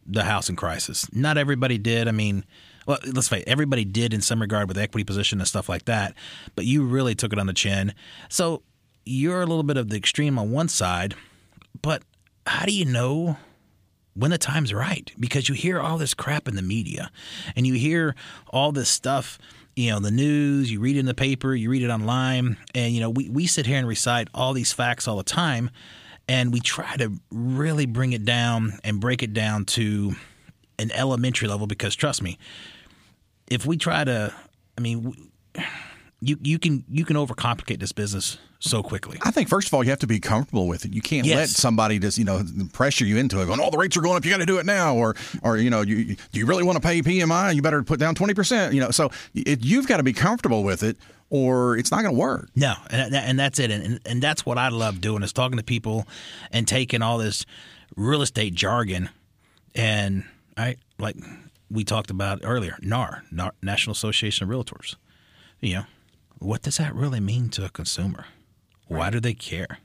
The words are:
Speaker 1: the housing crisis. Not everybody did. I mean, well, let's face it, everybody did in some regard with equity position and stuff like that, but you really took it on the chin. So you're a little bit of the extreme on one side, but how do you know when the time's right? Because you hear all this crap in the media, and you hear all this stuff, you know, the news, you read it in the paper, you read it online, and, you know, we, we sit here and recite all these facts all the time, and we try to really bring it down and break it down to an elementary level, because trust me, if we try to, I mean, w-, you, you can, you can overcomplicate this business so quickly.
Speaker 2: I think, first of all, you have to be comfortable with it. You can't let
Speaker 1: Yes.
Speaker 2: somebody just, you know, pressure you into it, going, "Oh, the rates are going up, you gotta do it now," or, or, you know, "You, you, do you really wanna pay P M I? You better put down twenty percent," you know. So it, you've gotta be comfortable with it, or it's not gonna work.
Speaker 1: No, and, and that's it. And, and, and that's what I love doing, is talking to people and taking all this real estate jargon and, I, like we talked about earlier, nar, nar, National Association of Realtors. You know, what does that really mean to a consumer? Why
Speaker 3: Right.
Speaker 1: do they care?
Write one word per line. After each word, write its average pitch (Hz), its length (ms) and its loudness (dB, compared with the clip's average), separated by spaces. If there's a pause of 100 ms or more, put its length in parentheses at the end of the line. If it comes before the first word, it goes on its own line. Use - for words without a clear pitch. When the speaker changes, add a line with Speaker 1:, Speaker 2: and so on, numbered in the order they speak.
Speaker 1:
the 101 160 0
housing 98 320 0
crisis. - 580 -4
Not 147 240 2
everybody 135 400 2
did. 117 300 0
I 113 40 2
mean, 104 340 0 (420)
well, 139 180 0
let's 131 220 0
face 104 160 -2
it, - 60 -10
everybody 135 340 2
did 110 300 0
in 107 80 0
some 113 200 0
regard 104 280 0
with 95 80 -4
equity 104 260 -2
position 101 360 -2
and 92 80 0
stuff - 200 -4
like 87 180 -4
that, 107 300 -2 (400)
but 95 100 -2
you 135 200 2
really 123 300 2
took 107 180 -4
it 104 40 0
on 98 100 0
the 95 60 -2
chin. 98 400 0 (360)
So 170 340 -2 (420)
you're 151 360 0
a 180 40 0
little 165 180 0
bit 143 120 0
of 120 140 0
the 107 80 -2
extreme 139 420 0
on 107 120 -2
one 151 180 0
side, 90 460 0 (680)
but 151 200 -2 (460)
how - 180 0
do 202 60 0
you 196 140 0
know 139 520 0 (800)
when 127 160 2
the 170 60 2
time's 139 360 0
right? 123 440 -4
Because 123 300 0
you 139 80 0
hear 180 240 0
all 156 180 -2
this 147 160 -2
crap 147 360 -4
in 101 80 -4
the 95 40 -4
media, 92 480 -4 (460)
and 123 100 2
you 127 100 2
hear 151 400 2 (340)
all 143 240 2
this 131 160 0
stuff, - 480 -2 (400)
you 120 140 2
know, 104 80 0
the 101 120 0
news, 143 580 2
you 107 120 -2
read 135 160 2
it - 20 2
in 131 60 0
the 127 80 0
paper, 135 420 0
you 113 140 0
read 127 140 2
it 120 60 0
online, 123 680 0 (180)
and, 120 180 0
you 117 60 2
know, 113 100 0
we, 123 200 -2
we 151 180 0
sit 156 180 0
here 135 120 2
and 127 100 0
recite 117 460 0
all 127 180 0
these 127 220 0
facts 120 340 -2
all 110 80 0
the 95 80 -2
time, 127 460 0 (580)
and 123 240 2
we 120 80 2
try - 380 -4
to 110 160 0 (180)
really 135 540 0
bring 123 260 0
it 110 140 -2
down 117 580 2
and 104 160 0
break 123 240 0
it 110 80 -4
down 107 340 0
to 104 500 0 (640)
an 110 120 -2
elementary 127 560 0
level, 104 180 -2
because 101 300 -2
trust - 260 -2
me, 87 160 -4 (1120)
if 123 160 -2
we 160 120 0
try 156 260 0
to, 117 300 -2 (440)
I 117 40 -4
mean, 117 220 -2
w-, 127 260 -10 (880)
you, 143 240 0
you 160 160 2
can, 139 300 0
you 156 160 0
can 151 100 2
overcomplicate 120 640 -2
this 98 140 -6
business 101 440 -4 (240)
so 107 220 0
quickly. - 400 -8
Speaker 2:
I 247 80 2
think, - 160 2
first 196 220 2
of - 40 0
all, 131 120 4
you 123 40 4
have 139 100 2
to 123 80 0
be 107 120 4
comfortable 120 480 0
with 85 160 -2
it. - 100 -6
You 110 80 -2
can't 135 240 0
let 156 80 4
Speaker 1:
Yes. 151 180 2
Speaker 2:
somebody 110 460 4
just, 95 200 0
you 117 80 2
know, 95 180 0 (300)
pressure 135 320 2
you 104 100 4
into 110 260 2
it, 92 40 2
going, 101 160 0
"Oh, - 80 4
the 156 80 0
rates 175 180 2
are 175 60 2
going 175 160 4
up, - 80 0
you 180 60 2
gotta 190 140 2
do 190 120 2
it 165 80 0
now," 180 320 2
or, 110 180 4 (260)
or, 113 140 4
you 113 140 4
know, 113 100 4
"You, 104 160 2
you, 107 200 0 (180)
do - 60 -2
you 110 60 0
really 175 180 2
wanna 175 180 2
pay 170 200 2
P 175 200 2
M 165 100 4
I? 185 200 2
You 147 100 2
better 147 220 2
put 151 180 0
down 160 140 2
twenty 202 180 0
percent," 190 400 2
you 135 80 4
know. 120 100 0
So 143 200 2 (220)
it, 131 300 0
you've 247 240 4
gotta 180 160 4
be 131 80 4
comfortable 131 540 2
with 95 180 0
it, 110 140 0 (320)
or 127 480 4
it's 127 120 0
not 202 120 2
gonna 202 100 2
work. 196 420 0
Speaker 1:
No, 135 200 4 (160)
and, 123 260 0
and 127 240 2
that's 139 200 0
it. 120 120 2
And, 104 100 -2
and, 113 240 -2
and 120 160 0
that's 151 240 0
what 120 120 0
I 127 100 2
love 110 320 0
doing, 107 240 0
is 90 80 -4
talking 127 260 0
to 120 60 -2
people 110 420 -2 (460)
and 113 160 0
taking 127 340 0
all 117 160 2
this 110 280 -2 (500)
real 139 260 2
estate 107 340 0
jargon 95 540 0 (640)
and, 104 520 0 (320)
I, 123 180 -2 (220)
like 104 180 -6 (560)
we 110 140 -2
talked 107 260 -2
about 98 320 -4
earlier, 113 380 -4
nar, 117 500 -2
nar, 90 300 -6
National 101 320 -2
Association 104 580 -2
of - 20 -2
Realtors. - 420 -8 (640)
You 90 140 -2
know, 101 80 -4 (560)
what 104 220 -4
does - 140 -2
that 151 180 -2
really 127 280 -2
mean 117 300 0
to 98 120 -4
a 92 60 -6
consumer? - 560 -4 (640)
Why 82 140 -6
Speaker 3:
Right. 95 120 0
Speaker 1:
do 120 60 0
they 113 160 0
care? - 500 -8